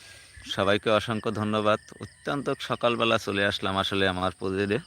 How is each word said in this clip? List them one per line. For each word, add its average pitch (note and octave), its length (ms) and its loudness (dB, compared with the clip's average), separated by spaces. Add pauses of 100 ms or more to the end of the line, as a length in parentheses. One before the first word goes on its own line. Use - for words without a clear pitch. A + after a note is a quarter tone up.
(560)
সবাইকে G2+ 340 2
অসংখ্য A2 420 0
ধন্যবাদ। G#2+ 480 0 (220)
অত্যন্ত C#3+ 460 -6 (120)
সকালবেলা A#2 580 2
চলে G2+ 280 0
আসলাম F#2+ 320 0
আসলে F#2+ 300 2
আমার F#2 320 0
প্রজেক্টে, G2+ 480 0